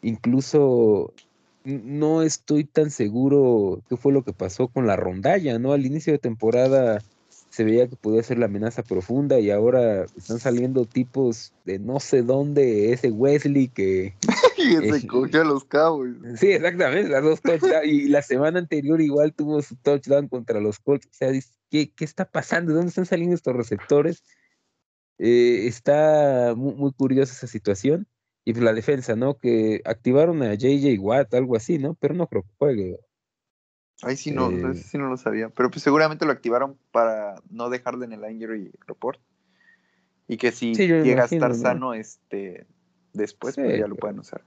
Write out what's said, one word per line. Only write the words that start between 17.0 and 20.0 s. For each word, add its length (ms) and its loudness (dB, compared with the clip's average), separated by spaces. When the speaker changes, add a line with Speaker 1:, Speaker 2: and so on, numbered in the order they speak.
Speaker 1:
las 120 2
dos 200 2
touchdowns, 440 2
y 220 2
la 160 4
semana 360 0
anterior 420 0
igual 320 2
tuvo 280 -2
su 140 -10
touchdown 540 0